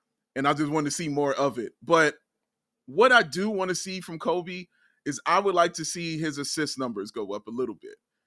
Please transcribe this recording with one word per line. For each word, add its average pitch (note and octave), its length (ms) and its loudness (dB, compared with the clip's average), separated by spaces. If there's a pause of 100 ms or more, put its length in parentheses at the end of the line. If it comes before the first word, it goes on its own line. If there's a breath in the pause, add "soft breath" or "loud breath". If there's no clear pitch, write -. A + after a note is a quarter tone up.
(360)
And C3+ 100 0
I D3 60 4
just D3 180 0
wanted D3+ 200 0
to - 40 -6
see E3 140 -4
more C#3+ 260 0
of C3 240 0
it. A2+ 140 -8 (100)
But D#3 320 4 (720)
what G3 240 4
I A#3+ 120 8
do F3+ 280 -2
wanna F#3 240 -2
see F#3 260 -6
from E3 180 -10
Coby F3+ 500 -4 (360)
is C#3+ 220 -6
I F3 140 6
would G3 140 2
like F3 200 4
to D#3+ 100 -8
see E3 320 -6
his D3+ 220 -4
assist C#3+ 400 -4
numbers A2 320 -6
go G2+ 220 -6
up G#2 160 -8
a - 20 -12
little A#2 240 -4
bit. - 220 -18 (300)